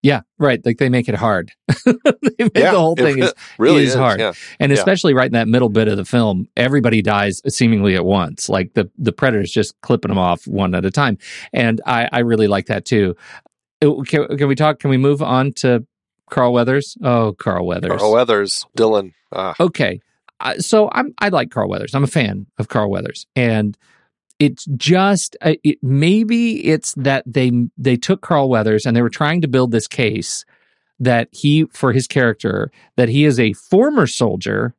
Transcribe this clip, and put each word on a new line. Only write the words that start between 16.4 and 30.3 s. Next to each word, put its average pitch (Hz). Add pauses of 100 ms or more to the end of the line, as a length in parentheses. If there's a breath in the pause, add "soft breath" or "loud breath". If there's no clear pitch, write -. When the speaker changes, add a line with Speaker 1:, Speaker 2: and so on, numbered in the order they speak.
Speaker 1:
Weathers? 127
Oh, 117
Carl 90
Weathers. 90
Speaker 2:
Carl 107
Weathers, 113 (100)
Dylan. 107 (200)
Ah. 92
Speaker 1:
Okay. 143 (400)
Uh, -
so 214
I'm, 254
I 202
like 131
Carl 104
Weathers. 104
I'm 139
a 135
fan 101 (120)
of 104
Carl 107
Weathers. - (100)
And 110 (600)
it's 143 (120)
just, 185
uh, 160
it, -
maybe 214
it's -
that 135
they, 127 (260)
they 127
took 190
Carl 143
Weathers 110
and 120
they 120
were 117
trying 156
to 151
build 127
this 113
case 107 (560)